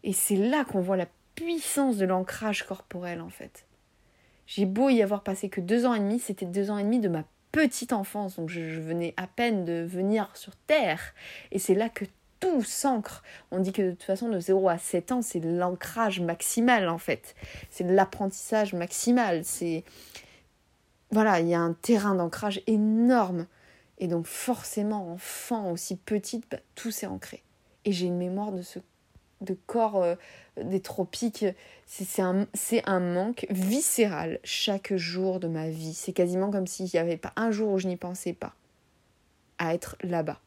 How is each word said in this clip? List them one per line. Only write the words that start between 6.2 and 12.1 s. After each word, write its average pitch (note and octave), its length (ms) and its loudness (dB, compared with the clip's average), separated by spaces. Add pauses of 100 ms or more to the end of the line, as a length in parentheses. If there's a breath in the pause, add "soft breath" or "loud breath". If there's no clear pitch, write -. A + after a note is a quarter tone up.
deux G3 280 -2
ans G#3 60 -2
et G3+ 40 -2
demi A3 160 2
de G#3 100 2
ma D#3+ 140 0 (300)
petite C#4+ 400 2
enfance. G3+ 420 -4
Donc E3 140 -6
je, E3 220 -6
je D#3+ 100 -6
venais E3+ 360 -4
à F#3 120 -8
peine A3+ 360 0
de E3+ 200 -2
venir G3 500 0
sur - 220 -18 (100)
Terre. A3+ 480 2 (380 loud breath)
Et G3 80 -2
c'est F#3 140 4
là A3 140 2
que G#3 180 -6 (340)